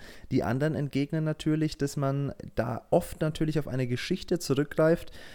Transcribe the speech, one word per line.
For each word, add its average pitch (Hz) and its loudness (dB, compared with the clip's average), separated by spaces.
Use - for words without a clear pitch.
Die 131 4
anderen 135 2
entgegnen 143 0
natürlich, 156 0
dass 139 -2
man 139 0
da 117 -2
oft - 2
natürlich 156 0
auf 139 -2
eine 131 0
Geschichte 165 -2
zurückgreift, 160 2